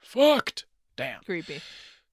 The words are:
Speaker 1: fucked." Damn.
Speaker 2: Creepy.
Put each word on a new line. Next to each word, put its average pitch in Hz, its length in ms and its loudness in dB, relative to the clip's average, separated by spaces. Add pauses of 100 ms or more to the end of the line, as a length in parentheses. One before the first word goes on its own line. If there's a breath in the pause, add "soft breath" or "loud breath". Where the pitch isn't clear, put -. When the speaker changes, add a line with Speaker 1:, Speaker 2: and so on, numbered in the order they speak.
Speaker 1:
fucked." - 680 2 (300)
Damn. 127 260 -8
Speaker 2:
Creepy. 160 380 -8 (520 loud breath)